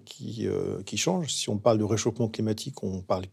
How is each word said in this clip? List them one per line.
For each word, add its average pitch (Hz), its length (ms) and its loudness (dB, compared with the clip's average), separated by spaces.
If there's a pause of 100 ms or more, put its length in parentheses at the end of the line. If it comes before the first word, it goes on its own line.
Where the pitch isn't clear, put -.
qui, - 420 -6
euh, 98 400 -2
qui 107 120 -6
change. 170 360 0
Si - 160 -2
on 107 80 0
parle 110 220 6
de 107 40 2
réchauffement 113 440 2
climatique, 110 560 -4
on 95 180 -2
parle 92 320 0